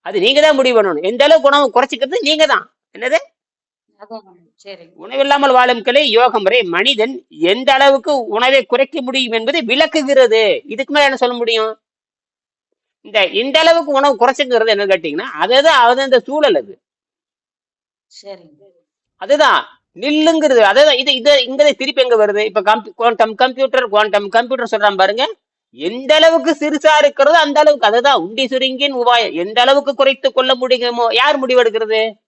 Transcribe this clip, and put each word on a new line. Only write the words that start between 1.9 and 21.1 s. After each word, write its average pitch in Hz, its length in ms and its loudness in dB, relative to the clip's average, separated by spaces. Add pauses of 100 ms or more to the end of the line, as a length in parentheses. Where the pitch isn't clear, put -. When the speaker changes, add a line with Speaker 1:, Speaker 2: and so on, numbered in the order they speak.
Speaker 1:
நீங்க 311 260 0
தான். 214 280 -4 (240)
என்னது? 254 180 -4 (800)
Speaker 2:
அதான், 208 240 -20 (340)
சரி. 185 280 -20 (160)
Speaker 1:
உணவில்லாமல் 277 520 0
வாழும் 247 300 2
கலை 262 280 0
யோக 226 280 2
முறை 208 240 0
மனிதன் 220 680 -2
எந்த 196 440 -2
அளவுக்கு 269 540 0
உணவை 247 380 0
குறைக்க 262 380 -4
முடியும் 254 300 -6
என்பதை 226 300 -4
விளக்குகிறது. 254 1040 0
இதுக்கு 254 260 -10
மேல 294 120 2
என்ன 269 120 0
சொல்ல 247 180 -2
முடியும்? 226 460 -4 (1200)
இந்த, 202 260 -2
இந்த 254 340 -2
அளவுக்கு 330 320 2
உணவு 269 240 0
குறைச்சுங்கிறது 247 500 0
என்ன 202 200 0
கேட்டீங்கன்னா, 185 440 -4
அதுதான், 247 580 2
அது 247 140 0
அந்த 262 180 2
சூழல் 277 340 0
அது. - 260 -6 (1400)
Speaker 2:
சரிங்க. 175 400 -20 (540)
Speaker 1:
அதுதான் 233 500 0 (280)
நில்லுங்கிறது. 302 640 0
அதுதான் 247 380 4
இது, 269 180 -2